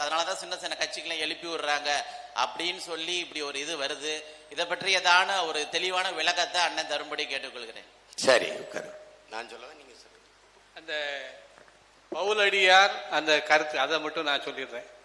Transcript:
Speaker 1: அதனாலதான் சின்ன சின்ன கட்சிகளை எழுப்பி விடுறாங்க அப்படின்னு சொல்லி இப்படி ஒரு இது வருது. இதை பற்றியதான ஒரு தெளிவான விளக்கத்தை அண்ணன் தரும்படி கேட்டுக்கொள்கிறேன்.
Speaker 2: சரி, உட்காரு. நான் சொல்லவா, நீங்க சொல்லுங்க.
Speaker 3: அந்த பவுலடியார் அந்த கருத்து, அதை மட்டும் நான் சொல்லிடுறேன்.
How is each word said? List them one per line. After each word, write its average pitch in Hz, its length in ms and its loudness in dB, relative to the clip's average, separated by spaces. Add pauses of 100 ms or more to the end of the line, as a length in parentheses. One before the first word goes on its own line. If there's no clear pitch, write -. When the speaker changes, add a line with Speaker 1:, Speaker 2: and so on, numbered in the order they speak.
Speaker 1:
அதனாலதான் 170 400 -2
சின்ன 180 140 -8
சின்ன 160 240 -6
கட்சிகளை 160 380 -4
எழுப்பி 160 300 -4
விடுறாங்க 147 560 0 (320)
அப்படின்னு 160 420 -2
சொல்லி 165 380 -6
இப்படி 156 260 -6
ஒரு 139 160 -6
இது 151 200 -6
வருது. 143 340 -4 (380)
இதை 151 160 -2
பற்றியதான 180 800 4
ஒரு 151 220 -2
தெளிவான 185 420 0
விளக்கத்தை 170 500 0
அண்ணன் 160 280 0
தரும்படி 147 360 -4
கேட்டுக்கொள்கிறேன். 127 640 -10 (260)
Speaker 2:
சரி, 120 320 4
உட்காரு. - 440 -8 (380)
நான் 113 200 -10
சொல்லவா, 120 240 -16
நீங்க 139 300 -20
சொல்லுங்க. - 260 -20 (460)
Speaker 3:
அந்த 160 180 -12 (1200)
பவுலடியார் 196 960 6
அந்த 151 320 4
கருத்து, 156 360 4
அதை 147 220 2
மட்டும் 151 240 -4
நான் 143 180 0
சொல்லிடுறேன். 127 440 -8 (180)